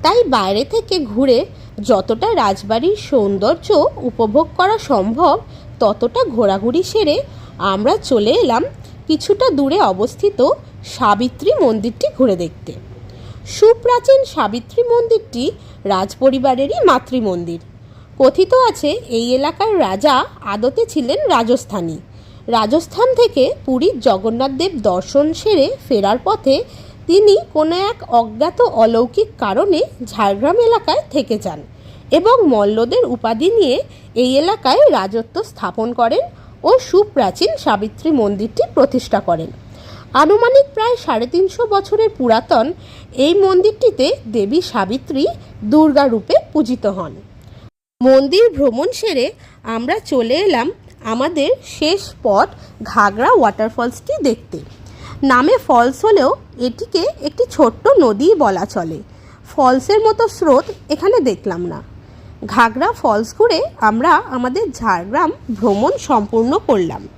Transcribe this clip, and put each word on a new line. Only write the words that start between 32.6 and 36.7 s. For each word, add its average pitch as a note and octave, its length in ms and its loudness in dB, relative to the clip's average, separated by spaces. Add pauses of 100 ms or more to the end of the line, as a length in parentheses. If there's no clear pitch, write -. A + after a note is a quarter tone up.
উপাধি A#3 460 -2
নিয়ে E4 260 2 (380)
এই B3+ 220 2
এলাকায় F#4 440 2 (100)
রাজত্ব A3+ 520 -4
স্থাপন A3 500 -8
করেন B3+ 300 0 (400)
ও D4+ 60 2 (100)